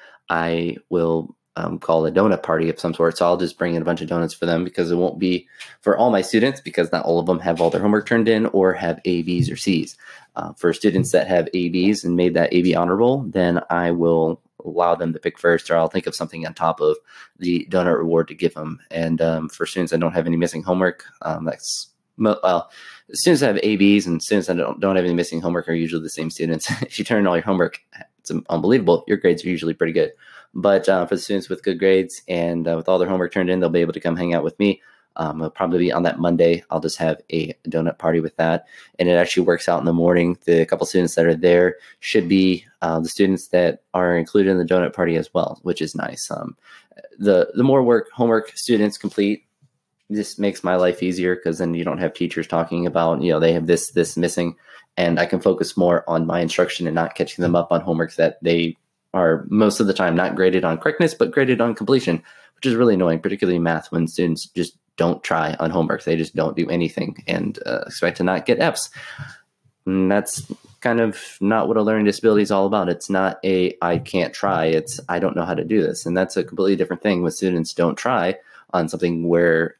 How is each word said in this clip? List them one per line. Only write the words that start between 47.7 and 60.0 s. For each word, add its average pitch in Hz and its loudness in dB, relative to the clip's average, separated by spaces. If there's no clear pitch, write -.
work, 117 2
homework 113 0
students 107 0
complete, 101 -2
this 104 -6
makes 101 -2
my 90 0
life 90 0
easier, 90 -2
'cause 85 -6
then 85 -2
you 85 -4
don't 85 -4
have 85 -4
teachers 82 -4
talking 85 -2
about, 82 0
you 85 2
know, 76 2
they 82 4
have 82 -2
this, 85 0
this 85 -2
missing, 85 -2
and 85 0
I 87 2
can - -2
focus - 0
more 87 2
on 82 0
my 85 -2
instruction 85 -2
and 78 -4
not 82 -2
catching - -4
them 110 2
up 85 0
on 87 2
homework 85 -4
that 82 0
they 85 0
are 82 2
most 104 2
of 101 2
the 95 0
time 90 0